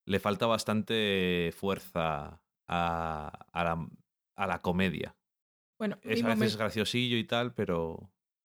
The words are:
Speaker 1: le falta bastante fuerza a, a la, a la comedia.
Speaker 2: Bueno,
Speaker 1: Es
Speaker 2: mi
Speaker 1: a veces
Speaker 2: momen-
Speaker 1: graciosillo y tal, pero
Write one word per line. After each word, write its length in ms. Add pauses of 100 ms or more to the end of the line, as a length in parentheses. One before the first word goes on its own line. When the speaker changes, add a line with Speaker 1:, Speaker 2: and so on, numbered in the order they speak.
Speaker 1:
le 120
falta 280
bastante 1080
fuerza 840 (260)
a, 600 (260)
a 100
la, 240 (500)
a 100
la 140
comedia. 540 (640)
Speaker 2:
Bueno, 220
Speaker 1:
Es 220
Speaker 2:
mi 80
Speaker 1:
a 40
veces 200
Speaker 2:
momen- 40
Speaker 1:
graciosillo 580
y 80
tal, 280
pero 580 (340)